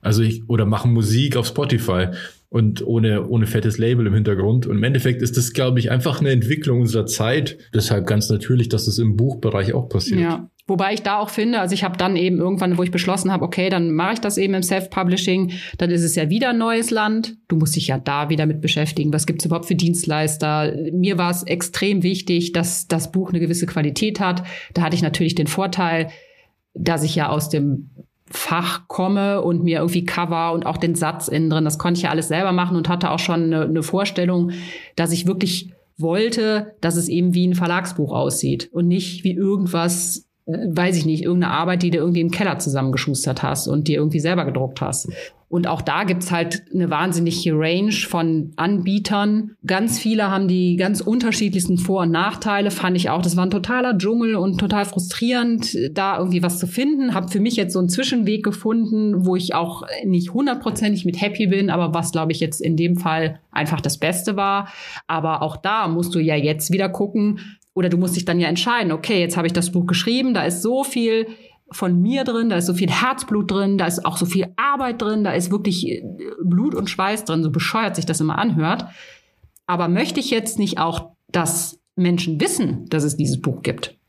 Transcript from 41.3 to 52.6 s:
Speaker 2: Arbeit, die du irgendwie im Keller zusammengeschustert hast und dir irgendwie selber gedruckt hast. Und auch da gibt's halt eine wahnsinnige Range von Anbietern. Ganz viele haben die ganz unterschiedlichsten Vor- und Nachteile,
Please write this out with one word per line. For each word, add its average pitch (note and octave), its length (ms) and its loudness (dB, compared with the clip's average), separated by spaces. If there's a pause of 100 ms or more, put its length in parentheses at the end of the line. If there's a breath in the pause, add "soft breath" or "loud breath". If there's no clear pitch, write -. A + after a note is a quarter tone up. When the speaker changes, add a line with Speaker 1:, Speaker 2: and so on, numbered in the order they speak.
Speaker 2:
Arbeit, F3 300 0
die F3 80 2
du E3+ 80 0
irgendwie E3+ 220 2
im E3+ 100 0
Keller F#3 260 -2
zusammengeschustert C3+ 840 -2
hast C#3 240 -2
und D3+ 200 0
dir D3+ 100 2
irgendwie D3+ 220 0
selber E3 260 0
gedruckt C3 360 -4
hast. - 280 -4 (380 loud breath)
Und F3 200 0
auch - 160 -2
da D#3 200 0
gibt's F3+ 280 -2
halt E3+ 320 -2 (100)
eine F3 160 2
wahnsinnige E3+ 640 0
Range E3+ 380 2
von E3 640 -2
Anbietern. G#3 960 0 (120)
Ganz G#3 360 0
viele G#3+ 320 0
haben G3 160 2
die F3+ 300 2
ganz F#3 220 0
unterschiedlichsten G#3 800 0
Vor- F#3 240 0
und E3+ 80 2
Nachteile, G3+ 600 0